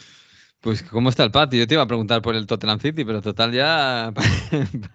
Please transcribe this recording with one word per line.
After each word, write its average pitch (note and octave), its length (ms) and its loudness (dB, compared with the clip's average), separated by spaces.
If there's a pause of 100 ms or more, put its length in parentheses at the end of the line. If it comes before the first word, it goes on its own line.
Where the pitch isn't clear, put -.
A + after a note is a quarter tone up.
(600)
Pues, A2 220 -2
¿cómo A#2+ 260 0
está B2+ 140 2
el A2+ 80 2
patio? C3+ 280 4
Yo A#2 80 4
te C#3 80 2
iba D3+ 80 4
a A#2+ 40 0
preguntar A2+ 340 0
por A2+ 140 -2
el A2 120 -4
Tottenham G#2+ 320 -2
City, D3+ 260 -4
pero G#2+ 160 -4
total A2 300 0
ya C3 560 0
<laughs> A2+ 880 -2